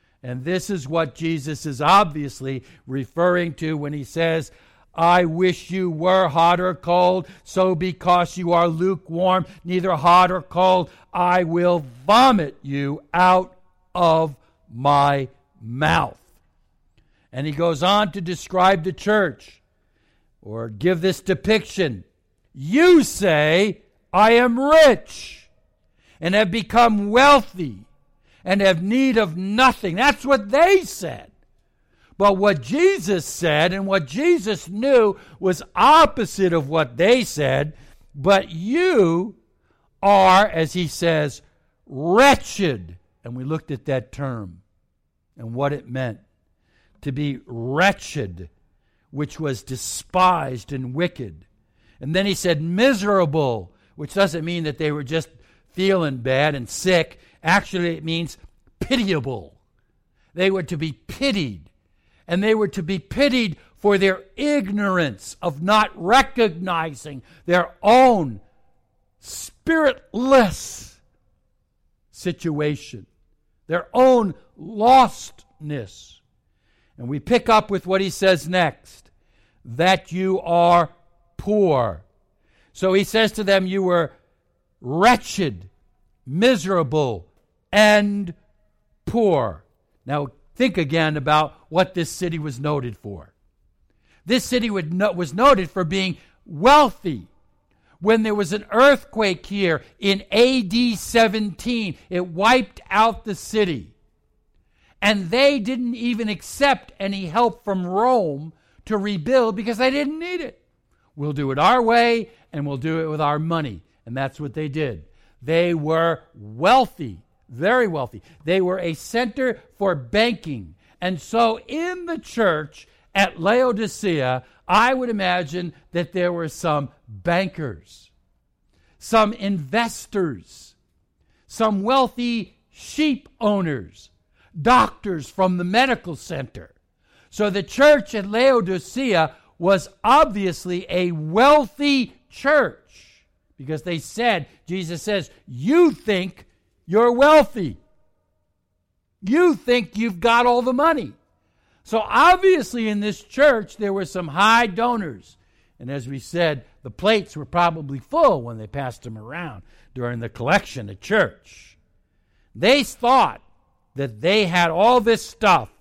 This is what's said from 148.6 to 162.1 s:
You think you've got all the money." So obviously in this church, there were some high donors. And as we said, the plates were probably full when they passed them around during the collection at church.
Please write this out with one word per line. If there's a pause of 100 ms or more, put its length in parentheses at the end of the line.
You
think
you've
got
all
the
money." (720)
So
obviously
in
this
church,
there
were
some
high
donors. (420)
And
as
we
said, (180)
the
plates
were
probably
full
when
they
passed
them
around (300)
during
the
collection
at
church. (760)